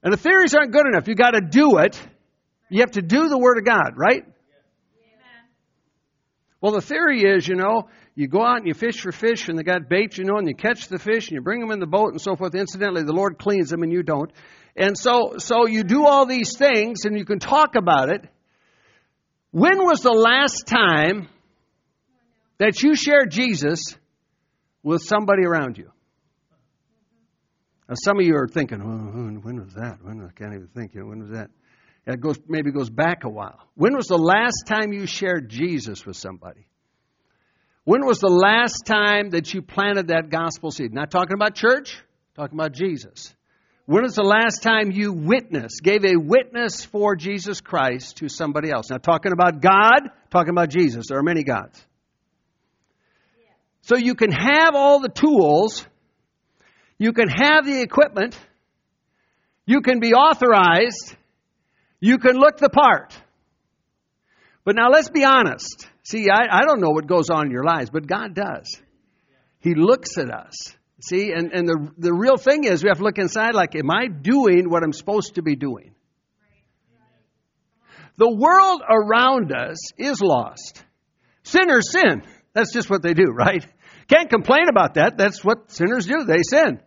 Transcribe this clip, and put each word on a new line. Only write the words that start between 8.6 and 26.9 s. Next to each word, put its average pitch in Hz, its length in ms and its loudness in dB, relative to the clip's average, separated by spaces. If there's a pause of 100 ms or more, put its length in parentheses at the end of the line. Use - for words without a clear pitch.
you 165 60 -4
fish 226 280 -6
for 180 120 -10
fish 226 360 -4
and 165 100 -6
they 160 60 -8
got 170 240 -4
bait, 196 280 -2
you 185 80 -8
know, 202 120 -2
and 196 120 -4
you 131 60 -4
catch - 340 -6
the 185 100 -10
fish 214 300 -4
and 165 60 -10
you 131 80 -8
bring 208 180 -6
them 220 120 -8
in 208 80 -6
the 175 60 -6
boat 202 260 0
and 151 80 -10
so 190 160 -6
forth. 175 180 -8
Incidentally, 190 480 -6
the 151 100 -4
Lord 185 260 -2
cleans 196 320 -2
them 170 120 -6
and 165 100 -4
you 180 100 -2
don't. 151 300 -4 (440)
And 196 200 -2
so, 240 420 0
so 233 280 0
you 220 160 -2
do 254 240 2
all 277 200 6
these 247 300 -6
things 226 480 0
and 208 140 -4
you 190 60 -8
can 202 160 -6
talk 294 340 2
about 160 340 2
it. 202 160 -4 (1300)
When 339 280 4
was 349 220 2
the 247 120 2
last 233 540 2
time 180 640 2 (1300)
that 214 240 0
you 302 120 4
shared 277 380 2
Jesus 165 640 -4 (840)
with 160 200 -2
somebody 202 420 0
around 151 320 -2
you? - 140 -20 (2000)